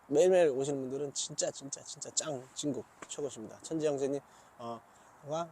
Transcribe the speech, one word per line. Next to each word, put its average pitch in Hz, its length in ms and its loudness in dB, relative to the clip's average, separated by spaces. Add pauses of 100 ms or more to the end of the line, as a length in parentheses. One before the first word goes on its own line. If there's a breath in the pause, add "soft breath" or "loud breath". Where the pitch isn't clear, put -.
매일매일 175 420 8
오시는 139 320 0
분들은 135 320 -4
진짜, 151 380 -4
진짜, 139 320 -12
진짜 - 320 -14
짱, 151 260 -2 (140)
진국 127 300 -4 (220)
최고십니다. 120 540 -8
천지 160 240 -2
형제님, 139 340 0 (400 soft breath)
어, 160 200 -8 (480 soft breath)
와, 165 240 -4